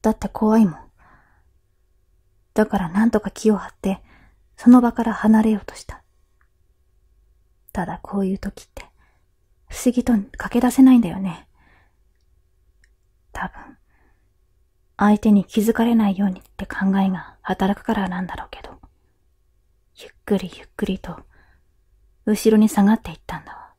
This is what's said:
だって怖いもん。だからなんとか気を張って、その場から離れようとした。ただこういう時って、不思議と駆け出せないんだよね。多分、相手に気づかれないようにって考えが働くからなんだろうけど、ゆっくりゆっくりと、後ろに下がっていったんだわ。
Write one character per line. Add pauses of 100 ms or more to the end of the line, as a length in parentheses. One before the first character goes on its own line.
だ
っ
て
怖
い
も
ん。 (1600)
だ
か
ら
な
ん
と
か
気
を
張
っ
て、 (560)
そ
の
場
か
ら
離
れ
よ
う
と
し
た。 (1700)
た
だ
こ
う
い
う
時
っ
て、 (800)
不
思
議
と
駆
け
出
せ
な
い
ん
だ
よ
ね。 (1800)
多
分、 (1200)
相
手
に
気
づ
か
れ
な
い
よ
う
に
っ
て
考
え
が
働
く
か
ら
な
ん
だ
ろ
う
け
ど、 (1160)
ゆ
っ (160)
く
り
ゆ
っ (100)
く
り
と、 (1080)
後
ろ
に
下
が
っ
て
い
っ
た
ん
だ
わ。